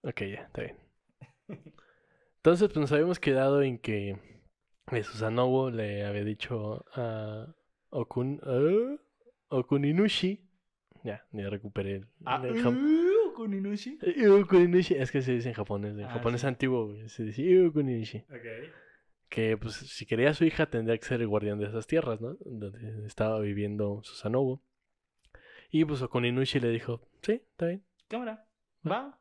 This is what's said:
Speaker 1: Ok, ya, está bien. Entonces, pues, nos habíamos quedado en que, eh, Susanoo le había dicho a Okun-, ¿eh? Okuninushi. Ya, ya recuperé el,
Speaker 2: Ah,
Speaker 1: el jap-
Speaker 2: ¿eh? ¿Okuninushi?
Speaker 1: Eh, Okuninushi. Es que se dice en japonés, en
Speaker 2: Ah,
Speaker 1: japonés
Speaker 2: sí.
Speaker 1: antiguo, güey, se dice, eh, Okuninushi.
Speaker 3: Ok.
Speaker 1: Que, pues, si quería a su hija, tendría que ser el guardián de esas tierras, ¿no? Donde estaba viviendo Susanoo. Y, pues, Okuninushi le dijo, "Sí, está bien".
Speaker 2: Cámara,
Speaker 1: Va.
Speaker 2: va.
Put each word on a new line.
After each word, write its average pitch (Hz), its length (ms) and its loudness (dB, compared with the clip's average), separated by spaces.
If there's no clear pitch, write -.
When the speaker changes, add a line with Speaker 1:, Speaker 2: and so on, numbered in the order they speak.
Speaker 1:
Ok, - 200 -8
ya, 98 200 -8
está - 200 -10
bien. - 140 -10
Entonces, 175 320 6
pues, - 100 -2
nos 143 140 2
habíamos 170 260 2
quedado 139 440 4
en 127 160 0
que, 101 400 -4
eh, 101 100 -2
Susanoo 123 680 0
le 104 360 -4
había 101 180 -4
dicho 107 600 -6
a 110 600 -8
Okun-, 131 560 -4
¿eh? 190 520 2
Okuninushi. 156 960 0
Ya, 104 300 -8
ya 101 180 -6
recuperé 101 460 -6
el, 98 100 -12
Speaker 2:
Ah, 127 200 -2
Speaker 1:
el 226 180 -2
jap- 247 140 4
Speaker 2:
¿eh? 339 520 4
¿Okuninushi? 208 760 -6
Speaker 1:
Eh, 214 260 4
Okuninushi. 180 680 8
Es 131 180 0
que 135 100 0
se 127 100 0
dice 120 160 0
en 113 60 -6
japonés, 104 440 -4
en 104 60 -8
Speaker 2:
Ah, 123 100 -10
Speaker 1:
japonés 120 280 -2
Speaker 2:
sí. 139 40 -2
Speaker 1:
antiguo, 127 420 0
güey, 110 200 -14
se 113 160 -8
dice, 110 180 -6
eh, 185 240 8
Okuninushi. 135 520 0
Speaker 3:
Ok. 117 400 -14
Speaker 1:
Que, 110 300 0
pues, 110 160 -8
si - 320 -14
quería 123 240 4
a 156 40 -2
su 165 100 2
hija, 160 220 2
tendría 113 320 0
que - 80 -12
ser 120 140 -2
el 117 80 0
guardián 104 300 0
de 104 80 -2
esas 107 200 -6
tierras, 127 340 -2
¿no? 127 200 -8
Donde 110 680 -12
estaba 110 340 0
viviendo 104 640 -2
Susanoo. 127 600 -4
Y, 156 140 4
pues, 147 180 -2
Okuninushi 123 560 0
le 120 120 2
dijo, 117 360 -4
"Sí, 202 120 0
está - 320 -6
bien". 190 180 -4
Speaker 2:
Cámara, 226 380 -8
Speaker 1:
Va. 156 60 -2
Speaker 2:
va. 277 180 -16